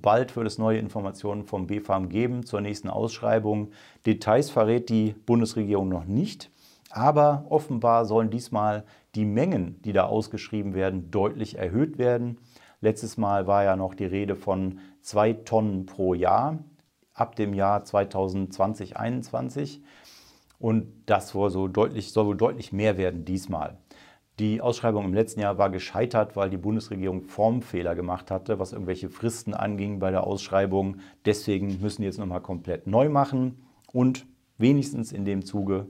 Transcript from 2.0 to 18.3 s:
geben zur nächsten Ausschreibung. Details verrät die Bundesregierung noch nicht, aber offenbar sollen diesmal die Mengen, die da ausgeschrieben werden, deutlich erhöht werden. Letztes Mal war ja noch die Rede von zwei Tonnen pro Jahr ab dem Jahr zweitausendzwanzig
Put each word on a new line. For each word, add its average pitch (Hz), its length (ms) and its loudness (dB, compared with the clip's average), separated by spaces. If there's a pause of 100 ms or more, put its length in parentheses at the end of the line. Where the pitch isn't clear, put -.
geben 123 380 -2
zur 101 160 -4
nächsten 104 260 -6
Ausschreibung. 107 840 0 (340)
Details 110 440 4
verrät 120 380 2
die 110 260 2 (120)
Bundesregierung 107 640 2
noch 85 160 -2
nicht, 127 460 -2 (380)
aber 147 600 4
offenbar 117 560 2
sollen 110 240 2
diesmal 107 560 -2 (280)
die 107 120 0
Mengen, 110 560 0
die 107 100 -6
da 95 140 4
ausgeschrieben 107 680 -4
werden, 92 380 -2
deutlich 104 460 -2
erhöht 107 400 -2
werden. 120 400 0 (440)
Letztes 110 360 -2
Mal 101 280 0
war 101 180 4
ja 95 120 4
noch 95 180 -2
die 101 120 -6
Rede 98 300 -2
von 92 440 -2 (220)
zwei 107 320 2
Tonnen 107 520 0
pro 92 280 0
Jahr 107 460 2 (540)
ab - 220 -4
dem 101 180 -2
Jahr 101 300 2
zweitausendzwanzig 98 1120 -2